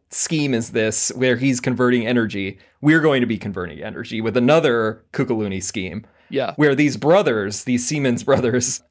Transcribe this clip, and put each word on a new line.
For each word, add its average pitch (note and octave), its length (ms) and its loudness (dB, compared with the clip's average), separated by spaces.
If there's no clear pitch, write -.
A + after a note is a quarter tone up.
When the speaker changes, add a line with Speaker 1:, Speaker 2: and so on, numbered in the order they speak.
Speaker 1:
scheme D3 420 -2
is A#2 180 -2
this A2 440 0
where B2+ 220 2
he's B2+ 240 0
converting B2 440 2
energy? G#2 520 -2
We're D#3 200 6
going C#3+ 200 4
to A#2+ 60 0
be A2+ 100 -2
converting F2 440 -8
energy A2 400 -8
with A2 160 -2
another B2 680 2
Kukuluni G#2+ 500 -2
scheme. F#2 420 -8
Speaker 2:
Yeah. B2+ 280 -4
Speaker 1:
Where C#3+ 180 4
these C#3 220 0
brothers, B2 680 2
these B2 240 -2
Siemens C3+ 360 -2
brothers B2+ 680 0